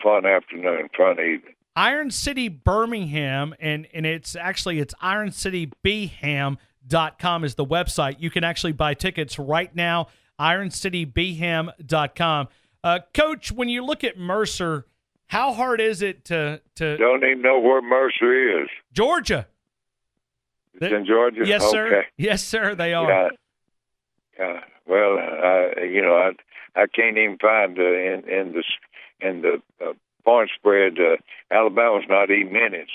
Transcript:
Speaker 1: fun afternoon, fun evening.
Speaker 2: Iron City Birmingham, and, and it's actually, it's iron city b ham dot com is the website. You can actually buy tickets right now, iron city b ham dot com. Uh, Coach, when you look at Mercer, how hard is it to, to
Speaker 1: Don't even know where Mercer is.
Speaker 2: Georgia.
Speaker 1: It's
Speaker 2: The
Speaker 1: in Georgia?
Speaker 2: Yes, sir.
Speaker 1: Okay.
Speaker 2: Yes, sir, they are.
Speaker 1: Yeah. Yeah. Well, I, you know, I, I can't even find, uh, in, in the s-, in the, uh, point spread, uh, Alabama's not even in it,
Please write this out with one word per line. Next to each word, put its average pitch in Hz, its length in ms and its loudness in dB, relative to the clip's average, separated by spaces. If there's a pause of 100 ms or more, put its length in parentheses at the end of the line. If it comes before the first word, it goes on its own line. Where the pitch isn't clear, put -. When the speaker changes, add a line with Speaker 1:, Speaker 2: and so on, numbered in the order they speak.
Speaker 1:
fun 104 240 4
afternoon, 87 680 0
fun 90 240 4
evening. 82 340 -4 (220)
Speaker 2:
Iron 262 340 0
City 262 380 -4
Birmingham, 156 1120 -2
and, 151 340 -6
and 160 100 -6
it's 160 300 -6
actually, 175 460 -4
it's 143 200 -6
iron 196 300 -2
city 175 400 -6 (140)
b 202 240 -2
ham 143 500 -4 (260)
dot 156 360 -2
com 170 240 -2
is 139 100 -6
the 147 100 -4
website. 147 540 -2
You 165 100 -6
can 170 140 -2
actually 170 300 -2
buy 147 220 -2
tickets 165 440 -6
right 151 340 -4
now, 170 360 -2 (280)
iron 175 360 0
city 180 320 -4
b 170 320 -4
ham 165 340 -2 (160)
dot 147 300 -2
com. 156 320 -2 (340)
Uh, 175 160 2 (160)
Coach, 302 380 0
when 247 160 -4
you 240 160 -4
look 294 180 -6
at 220 160 -4
Mercer, 180 640 -4 (440)
how 247 240 0
hard 233 280 -2
is 220 220 -2
it 196 220 -6
to, 156 360 -4 (140)
to 156 220 -4
Speaker 1:
Don't 131 260 4
even 131 180 2
know 127 200 4
where 131 200 6
Mercer 123 800 2
is. 69 60 -8 (240)
Speaker 2:
Georgia. 220 540 0 (1300)
Speaker 1:
It's 92 60 -16
Speaker 2:
The 110 160 -2
Speaker 1:
in 104 100 -4
Georgia? 113 400 2
Speaker 2:
Yes, 104 240 2
sir. 110 160 0
Speaker 1:
Okay. 101 220 2 (100)
Speaker 2:
Yes, 196 240 0
sir, 208 320 -2
they 170 180 -2
are. 165 160 0
Speaker 1:
Yeah. 92 200 4 (1120)
Yeah. 87 220 -8 (260)
Well, 101 340 2
I, 87 640 0
you 92 180 0
know, 90 140 4
I, 92 160 2 (420)
I 104 180 4
can't 113 240 2
even 104 220 0
find, 104 400 2
uh, 92 40 2
in, 90 460 0
in 92 240 -2
the 82 60 -6
s-, - 300 -6 (320)
in 92 200 -4
the, 82 220 0 (180)
uh, 85 120 -6 (320)
point 113 300 4
spread, 98 440 2
uh, 82 180 4 (340)
Alabama's 107 580 2
not 98 220 2
even 101 260 0
in 110 180 0
it, 80 200 -12